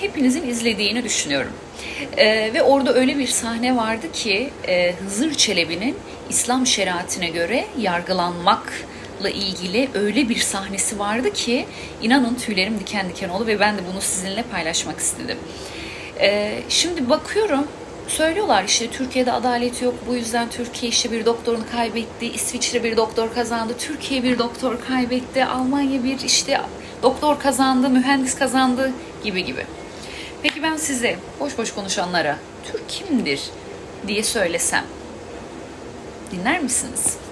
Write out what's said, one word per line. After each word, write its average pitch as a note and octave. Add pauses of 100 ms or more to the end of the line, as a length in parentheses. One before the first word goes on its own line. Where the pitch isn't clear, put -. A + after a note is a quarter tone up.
hepinizin D4
izlediğini A#3
düşünüyorum. C#3 (640)
Ee, A3
ve -
orada C4+
öyle C4
bir B3+
sahne A#3+
vardı A3+
ki, A3+ (180)
e, F3+
Hızır G3+
Çelebi'nin F#3 (320)
İslam B3+
şeriatine F3+
göre F3 (120)
yargılanmakla F3+
ilgili F#3+
öyle G#3+
bir A3+
sahnesi G3
vardı A3+
ki, C4 (360)
inanın A#3+
tüylerim G#3
diken F#3
diken F3+
oldu G3+
ve G#3
ben G#3
de - (120)
bunu F#3+
sizinle G3
paylaşmak E3
istedim. - (840)
Ee, G#3 (100)
şimdi D#4+
bakıyorum, D#4 (400)
söylüyorlar D#4+
işte A#3
Türkiye'de B3+
adalet A#3+
yok, B3 (140)
bu B3
yüzden A#3
Türkiye A#3+
işte A3+
bir A3
doktorunu A#3
kaybetti, A#3
İsviçre -
bir A3+
doktor A3+
kazandı, A3+
Türkiye C4+
bir B3
doktor A#3+
kaybetti, B3+
Almanya C4
bir C4
işte - (420)
doktor C#4+
kazandı, C4
mühendis B3+
kazandı C4 (320)
gibi F#3
gibi. - (800)
Peki D4+
ben D#4+
size A#3+ (240)
boş C#4+
boş A3+
konuşanlara F3+ (360)
"Türk -
kimdir?" F3 (640)
diye G#3
söylesem, F3 (1500)
dinler A#3
misiniz? - (160)